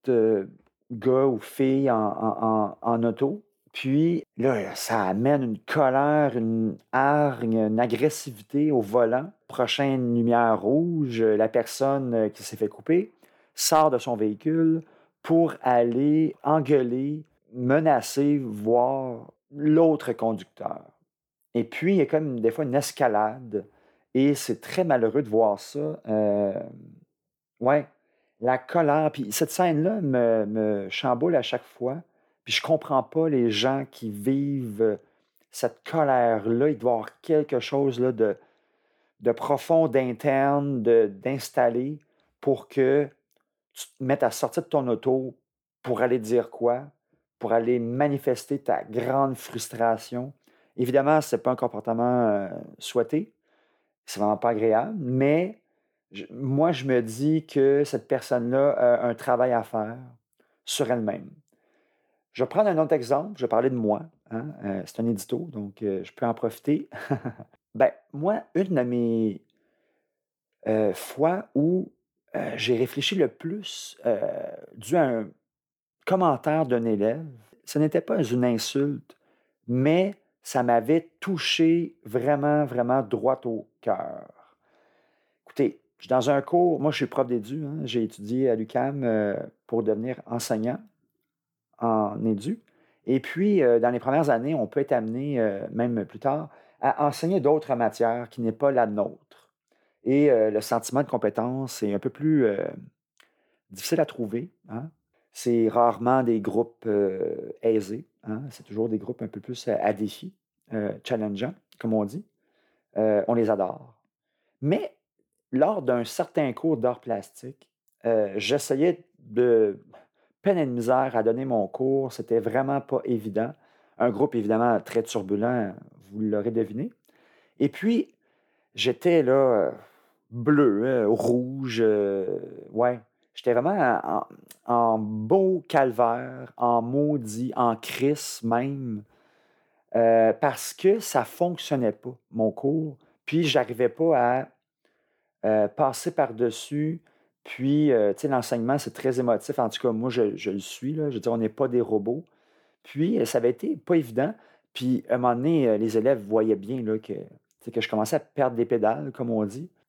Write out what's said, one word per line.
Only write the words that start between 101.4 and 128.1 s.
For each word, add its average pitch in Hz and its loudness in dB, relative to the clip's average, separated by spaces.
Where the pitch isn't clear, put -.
est 104 -2
un 101 0
peu 131 -4
plus, 147 2
euh, 104 2
difficile 123 -4
à 156 4
trouver, 120 -8
hein. 123 -10
C'est 117 2
rarement 120 2
des 117 0
groupes, 107 -4
euh, 95 -2
aisés, 110 0
hein. 110 -8
C'est - -20
toujours 110 -4
des 110 -2
groupes 104 -8
un 113 -8
peu - -12
plus, - -12
euh, 113 0
à 104 0
défi, 107 -8
euh, 104 -4
challengeants, 107 -4
comme 113 -2
on 107 2
dit. 107 -12
Euh, 107 2
on 117 0
les 113 2
adore. 98 -2
Mais 175 -2
lors 160 2
d'un 123 0
certain 147 -2
cours 160 -2
d'art 120 -2
plastique, - -10
euh, 107 2
j'essayais 139 0
de 113 2
peine 196 2
et 160 2
de 131 -4
misère 123 2
à 113 2
donner 117 2
mon 113 0
cours. 135 -2
C'était 113 0
vraiment 135 -2
pas 135 -4
évident. 110 -2
Un 123 4
groupe, 120 0
évidemment, 110 2
très - -2
turbulent, 104 -2
vous 104 -8
l'aurez 104 -2
deviné. 113 -4
Et 139 2
puis, - -2